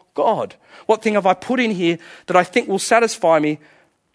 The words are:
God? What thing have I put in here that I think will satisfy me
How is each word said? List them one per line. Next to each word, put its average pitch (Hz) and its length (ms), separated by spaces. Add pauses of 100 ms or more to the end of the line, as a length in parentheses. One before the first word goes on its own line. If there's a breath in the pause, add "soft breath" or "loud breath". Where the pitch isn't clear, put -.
(140)
God? - 420 (300 loud breath)
What 220 160
thing 214 120
have 196 120
I 185 80
put 247 260
in 226 120
here 170 260 (280 loud breath)
that - 100
I 180 60
think 233 260
will 196 120
satisfy 220 580
me 151 220 (540 soft breath)